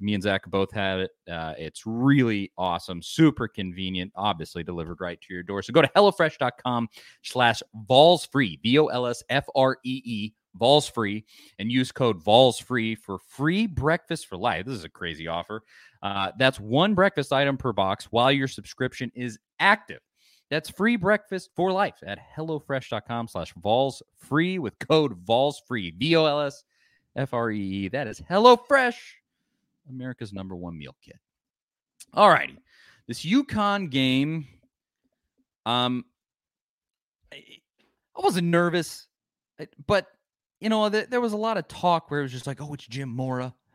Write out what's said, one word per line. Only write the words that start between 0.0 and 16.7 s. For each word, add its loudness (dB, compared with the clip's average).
Me -2
and -4
Zach 0
both -2
had -4
it. -6
Uh, -8
it's -14
really 2
awesome, -4
super 2
convenient, -6
obviously -4
delivered -8
right -8
to -16
your -10
door. -6
So -12
go 4
to -6
hellofresh 2
dot -2
com -2
slash 0
vols 8
free, -2
V 4
O 4
L -2
S -4
F 0
R 4
E -6
E, -6
Vols 4
Free, -2
and -4
use 2
code 0
Vols 6
Free -4
for -10
free -2
breakfast -4
for -14
life. -2
This -8
is -12
a -14
crazy -10
offer. -8
Uh, -6
that's 2
one 0